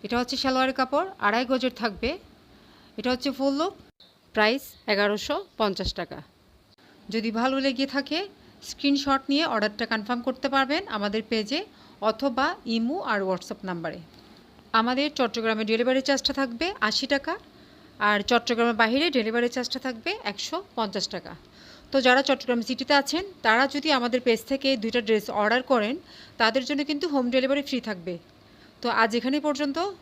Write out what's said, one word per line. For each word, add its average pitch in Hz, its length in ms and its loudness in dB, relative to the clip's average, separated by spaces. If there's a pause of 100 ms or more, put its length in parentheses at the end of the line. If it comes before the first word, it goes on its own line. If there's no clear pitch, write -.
এটা 226 160 -4
হচ্ছে 247 180 -4
সালোয়ারের 262 420 2
কাপড়, 277 280 0 (120)
আড়াই 220 260 2
গজের 254 360 0
থাকবে। 220 280 -4 (880)
এটা 220 160 -4
হচ্ছে 254 180 -2
ফুল 269 280 0
লুক, 392 140 0 (600)
প্রাইস 220 300 2 (300)
এগারোশো 202 420 0 (220)
পঞ্চাশ 196 320 0 (100)
টাকা। 160 180 -8 (920)
যদি 220 220 -2
ভালো 247 240 0 (100)
লেগে 269 300 0
থাকে, 277 240 -2 (500)
স্ক্রিনশট 277 600 0
নিয়ে 302 140 2
অর্ডারটা 214 400 -2
কনফার্ম 226 420 -4
করতে 262 280 -4
পারবেন 277 260 2 (160)
আমাদের 208 320 -2
পেজে 220 300 -2 (420)
অথবা 240 440 0 (300)
ইমো 233 220 0 (140)
আর 208 80 0 (100)
WhatsApp 185 400 -4
নাম্বারে। 170 300 -6 (800)
আমাদের 254 280 0 (120)
চট্টগ্রামে 220 520 0
ডেলিভারি 247 300 2
চার্জটা 269 320 0
থাকবে 262 320 -2 (240)
আশি 247 240 -2
টাকা, 277 200 -2 (760)
আর 208 80 4 (120)
চট্টগ্রামের 233 520 2
বাইরে 247 240 4 (120)
ডেলিভারি 233 380 0
চার্জটা 254 320 -6
থাকবে 247 240 -6 (200)
একশো - 260 -6 (200)
পঞ্চাশ 202 280 -2 (100)
টাকা। - 180 -10 (580)
তো 269 140 2
যারা 254 240 8
চট্টগ্রাম 254 380 0
সিটিতে 262 340 0
আছেন, 302 220 -2 (220)
তারা 226 180 6 (120)
যদি 294 220 0
আমাদের 240 300 0
পেজ 226 120 4 (120)
থেকে 269 180 0 (140)
দুইটা 226 240 0
ড্রেস 214 180 2 (160)
অর্ডার 226 200 4 (100)
করেন, 233 240 2 (460)
তাদের 226 260 4
জন্য 285 220 0
কিন্তু 294 240 -2
হোম 254 120 2 (100)
ডেলিভারি 269 340 2
ফ্রি 254 100 -2 (100)
থাকবে। 180 240 -8 (680)
তো 240 60 -2 (140)
আজ 226 180 4
এখানেই 269 280 0
পর্যন্ত। 294 300 0 (240)